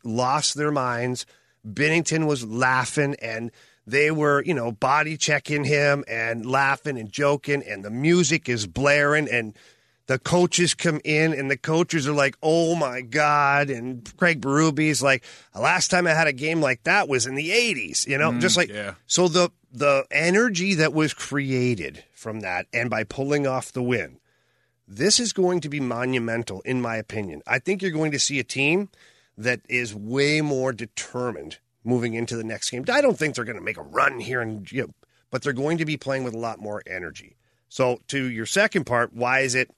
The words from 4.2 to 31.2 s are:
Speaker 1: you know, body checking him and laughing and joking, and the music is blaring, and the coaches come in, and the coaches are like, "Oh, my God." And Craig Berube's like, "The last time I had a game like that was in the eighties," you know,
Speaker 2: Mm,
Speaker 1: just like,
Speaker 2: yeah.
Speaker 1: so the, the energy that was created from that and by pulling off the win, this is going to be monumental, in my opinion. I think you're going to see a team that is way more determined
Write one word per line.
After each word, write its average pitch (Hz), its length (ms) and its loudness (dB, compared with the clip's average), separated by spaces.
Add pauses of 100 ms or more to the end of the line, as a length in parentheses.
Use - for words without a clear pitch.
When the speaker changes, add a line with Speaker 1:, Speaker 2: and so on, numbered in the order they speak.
Speaker 1:
you 180 100 0
know, 120 180 -2
body 147 440 0
checking 147 480 0
him 143 440 2
and 113 380 -4
laughing 135 520 0
and 107 140 -8
joking, 143 520 0
and 98 200 -8
the 104 60 -8
music 156 600 2
is 110 180 -2
blaring, 143 640 2
and 110 240 -2 (540)
the 131 120 0
coaches 175 540 2
come 156 320 0
in, 156 280 2
and 135 180 -4
the 139 60 0
coaches 160 500 0
are 151 60 0
like, 139 300 2
"Oh, 165 320 4
my 127 260 -2
God." 143 680 2
And 123 480 -6
Craig 170 240 2
Berube's 147 600 2
like, 135 220 4 (300)
"The 98 80 -8
last 165 280 2
time 180 180 2
I 160 60 4
had 160 140 4
a 147 60 2
game 156 280 -2
like 131 220 0
that 190 240 2
was 127 180 2
in 131 100 -4
the 156 160 -4
eighties," 185 560 0
you 135 100 0
know, 151 140 2
Speaker 2:
Mm, 120 100 -2
Speaker 1:
just 117 160 4
like, 180 120 2
Speaker 2:
yeah. 104 240 -8 (120)
Speaker 1:
so 180 240 4
the, 175 200 4 (220)
the 135 400 2
energy 185 640 2
that 156 180 4
was 156 200 2
created 123 920 -2 (100)
from 110 280 -10
that 92 320 -6
and 120 160 -2
by 110 140 -2
pulling 139 420 -2
off 131 280 -4
the 127 100 -4
win, 101 360 -2 (680)
this 127 320 0
is 233 140 -4
going 180 260 0
to 156 100 -4
be 147 120 -4
monumental, 117 800 -2
in 127 200 -2
my 117 140 -2
opinion. 104 500 -8
I 123 140 0
think 185 220 -4
you're 190 100 -2
going 156 220 -2
to 143 60 -2
see 139 200 -2
a 120 60 -2
team 160 420 0 (500)
that 113 220 -2 (100)
is 120 240 -4
way 135 480 0
more 135 300 0
determined 113 880 -10 (260)